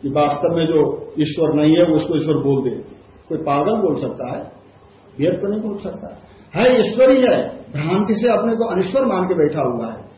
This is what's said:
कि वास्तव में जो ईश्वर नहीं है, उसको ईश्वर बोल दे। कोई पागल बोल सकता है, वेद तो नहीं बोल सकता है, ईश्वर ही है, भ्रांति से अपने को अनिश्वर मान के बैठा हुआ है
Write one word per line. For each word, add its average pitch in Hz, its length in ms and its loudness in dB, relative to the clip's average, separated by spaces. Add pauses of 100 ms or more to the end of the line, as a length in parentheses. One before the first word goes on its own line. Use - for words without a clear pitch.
कि 143 60 -6
वास्तव 151 480 0
में 160 100 0
जो 151 540 0
ईश्वर 151 400 0
नहीं 156 160 4
है, 175 60 6
उसको 160 340 2
ईश्वर 147 180 0
बोल 131 360 0
दे। 110 60 -8 (520)
कोई 160 100 -4
पागल 151 400 0
बोल 170 180 0
सकता - 400 -8
है, - 60 -10 (760)
वेद 165 160 0
तो 196 140 -6
नहीं 214 120 -2
बोल 214 180 -6
सकता - 380 -12 (420)
है, 247 220 4
ईश्वर 254 300 4
ही 254 120 6
है, 220 260 2
भ्रांति 185 680 -2
से 233 180 0
अपने 220 240 0
को 226 80 0
अनिश्वर 180 420 0
मान 185 180 0
के 185 100 0
बैठा 156 260 0
हुआ 120 260 -4
है 107 320 -14